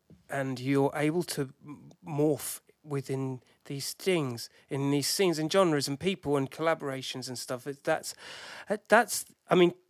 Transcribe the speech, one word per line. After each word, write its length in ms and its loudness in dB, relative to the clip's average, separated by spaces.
and 300 -4
you're 340 2
able 300 0
to 280 -6
m-, 240 -18
morph 540 0
within 560 -6
these 260 -8
things, 560 -2
in 200 0
these 180 2
scenes 300 2
and 140 -2
genres 340 4
and 140 -4
people 360 0
and 140 0
collaborations 800 -4
and 100 -8
stuff. 280 -8
It, 180 -10
that's, 300 -2
uh, 80 -2
that's, 360 4
I 60 4
mean, 200 8